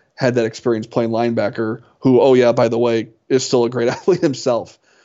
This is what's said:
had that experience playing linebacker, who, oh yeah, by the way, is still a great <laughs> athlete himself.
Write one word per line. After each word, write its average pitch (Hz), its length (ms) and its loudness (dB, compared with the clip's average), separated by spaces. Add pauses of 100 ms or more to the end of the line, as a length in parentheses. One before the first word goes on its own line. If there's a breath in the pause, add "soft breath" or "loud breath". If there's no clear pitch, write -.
(140 soft breath)
had 123 220 -2
that 117 100 0
experience 113 400 -4
playing 117 240 -4
linebacker, 113 720 -4 (200 soft breath)
who, 127 200 4
oh 131 140 6
yeah, 123 160 4
by 123 160 2
the 117 100 -2
way, 117 320 -2 (200)
is 131 140 0
still 120 220 0
a 117 40 -2
great 120 180 -4
<laughs> - 20 0
athlete 170 320 -2
himself. 127 560 -4 (260 soft breath)